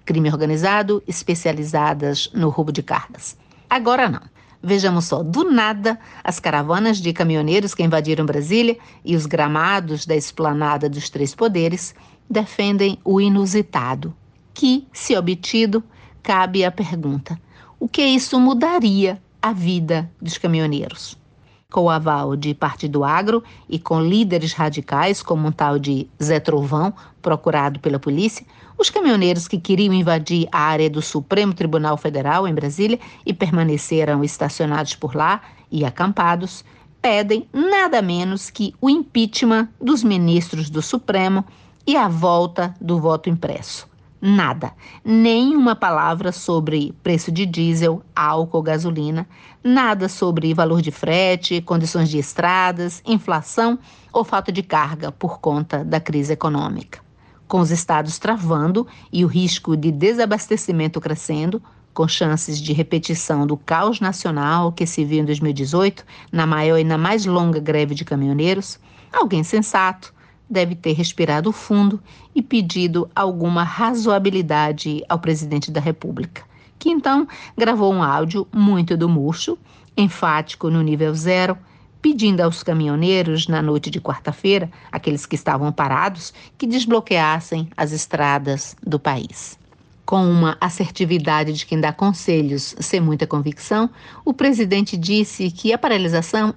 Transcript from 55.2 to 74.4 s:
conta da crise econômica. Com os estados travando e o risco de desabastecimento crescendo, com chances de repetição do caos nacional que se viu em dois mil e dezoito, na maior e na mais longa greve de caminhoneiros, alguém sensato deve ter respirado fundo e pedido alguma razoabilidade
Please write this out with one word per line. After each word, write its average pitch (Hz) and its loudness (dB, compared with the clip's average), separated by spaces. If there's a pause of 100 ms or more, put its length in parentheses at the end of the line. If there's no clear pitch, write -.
conta 147 -2
da 160 -2
crise 151 -2
econômica. 151 -4 (480)
Com 185 2
os 165 2
estados 160 -2
travando 185 0 (240)
e 180 2
o - 4
risco 165 0
de 156 0
desabastecimento 196 0
crescendo, 160 -4 (320)
com 160 2
chances 156 -2
de 151 -4
repetição 160 -2
do 147 -2
caos 196 -2
nacional 170 0
que 170 -4
se 170 -2
viu 151 0
em 151 0
dois 147 -2
mil 151 0
e 143 -2
dezoito, 165 -2 (260)
na 165 0
maior 160 2
e 160 4
na 160 0
mais 202 0
longa 175 2
greve 151 0
de 147 -8
caminhoneiros, 147 -2 (320)
alguém 185 0
sensato 190 -2 (360)
deve 180 0
ter 170 -2
respirado 160 0
fundo 202 2 (320)
e 285 2
pedido 175 0
alguma 175 0
razoabilidade 185 0